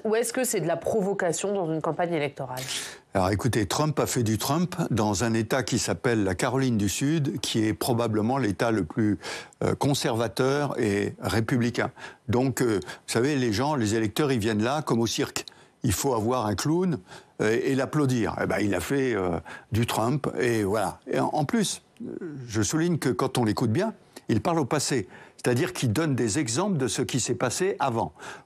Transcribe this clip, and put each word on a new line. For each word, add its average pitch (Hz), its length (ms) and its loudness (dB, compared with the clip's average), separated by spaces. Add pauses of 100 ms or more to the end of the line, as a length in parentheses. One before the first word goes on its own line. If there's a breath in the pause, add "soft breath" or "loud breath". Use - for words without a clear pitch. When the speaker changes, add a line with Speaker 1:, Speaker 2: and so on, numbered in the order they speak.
Speaker 1:
ou 220 100 2
est-ce - 160 0
que - 140 0
c'est 202 160 0
de 160 60 -2
la 165 100 0
provocation 190 760 0
dans 185 160 0
une 160 120 -2
campagne 170 320 -2
électorale ? 143 480 -4 (520 loud breath)
Speaker 2:
Alors 95 160 2
écoutez, 104 360 2
Trump 151 340 0
a 127 60 2
fait 123 180 0
du 110 140 2
Trump 165 360 0 (160)
dans 107 360 2
un 113 80 2
État 113 300 0
qui - 160 0
s'appelle 110 440 2
la 95 120 2
Caroline 127 420 0
du 101 100 2
Sud, 143 540 0
qui 110 260 0
est 107 60 2
probablement 113 640 0
l'État 117 340 2
le 101 140 2
plus, 104 320 0 (480 loud breath)
euh, - 100 0
conservateur 135 1040 0
et 101 400 0
républicain. 113 720 0 (380 loud breath)
Donc, 123 320 2
euh, 110 180 4
vous - 340 -10
savez, 131 220 2
les 123 160 2
gens, 135 240 0
les 110 200 0
électeurs, 117 360 0
ils 127 80 2
viennent 107 240 2
là 139 180 0
comme 123 200 0
au 117 60 2
cirque. - 360 -4 (400 loud breath)
Il 113 100 2
faut 135 200 0
avoir 117 320 0
un 104 100 0
clown, 160 440 0 (400 loud breath)
euh, 110 240 2
et 139 120 2
l'applaudir. 127 680 0
Eh 95 60 0
ben, 90 120 0
il 104 140 0
a 90 60 0
fait, 131 340 0
euh, 90 260 0 (320 loud breath)
du 110 140 2
Trump 120 420 0 (120)
et 117 240 2
voilà. 95 440 0
Et - 120 0
en, 135 80 0
en 156 180 -2
plus, - 380 -2 (180)
euh, - 140 -10 (320)
je 107 160 0
souligne 160 340 2
que 180 120 0
quand 180 280 0
on 127 60 2
l'écoute 107 280 2
bien, 196 220 0 (340 loud breath)
il 117 140 2
parle 165 180 2
au 143 60 0
passé. 139 420 -2 (300 loud breath)
C'est-à-dire - 360 0
qu'il 117 200 0
donne 151 220 2
des 113 240 0
exemples 160 380 0
de 131 100 0
ce 131 160 -2
qui - 160 -2
s'est 123 160 -2
passé 185 440 0
avant. 113 320 0 (340 loud breath)